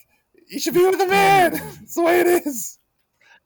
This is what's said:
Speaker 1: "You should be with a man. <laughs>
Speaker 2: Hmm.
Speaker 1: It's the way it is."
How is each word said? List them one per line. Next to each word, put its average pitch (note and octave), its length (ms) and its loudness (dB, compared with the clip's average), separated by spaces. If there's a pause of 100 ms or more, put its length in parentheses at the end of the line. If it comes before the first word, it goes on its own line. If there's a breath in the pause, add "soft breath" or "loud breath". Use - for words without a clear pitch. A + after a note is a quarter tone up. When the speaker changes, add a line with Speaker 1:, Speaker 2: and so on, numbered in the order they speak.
(480)
Speaker 1:
"You - 120 -12
should D#4+ 160 -6
be F4+ 100 4
with F#4+ 160 0
a F#4+ 60 0
man. G4 500 2
<laughs> - 0 -
Speaker 2:
Hmm. - 260 -14
Speaker 1:
It's - 120 -18
the E4+ 80 -2
way F4 180 2
it F4 60 0 (180)
is." C4 320 -10 (680 soft breath)